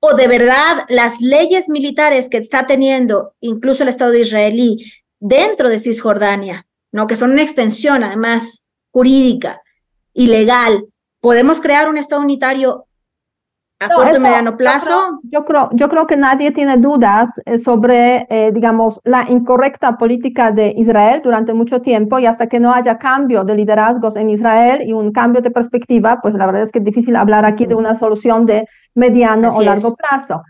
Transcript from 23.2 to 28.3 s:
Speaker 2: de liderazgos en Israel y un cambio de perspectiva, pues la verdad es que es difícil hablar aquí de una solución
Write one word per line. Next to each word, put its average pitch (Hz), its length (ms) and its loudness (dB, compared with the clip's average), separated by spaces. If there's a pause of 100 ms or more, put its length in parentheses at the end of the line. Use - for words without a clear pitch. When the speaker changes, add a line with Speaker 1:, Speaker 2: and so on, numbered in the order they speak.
Speaker 2:
de 202 100 -2
liderazgos 214 640 0
en 214 140 -2
Israel 233 540 2
y 220 80 -6
un 214 200 -4
cambio 240 300 0
de 240 100 -2
perspectiva, 240 680 0
pues 214 140 -4
la 190 120 -2
verdad 190 160 -2
es 214 100 -6
que 240 80 -2
es 202 40 -4
difícil 233 300 -2
hablar 208 300 2
aquí 214 220 0
de 185 100 -2
una 220 180 0
solución 226 520 0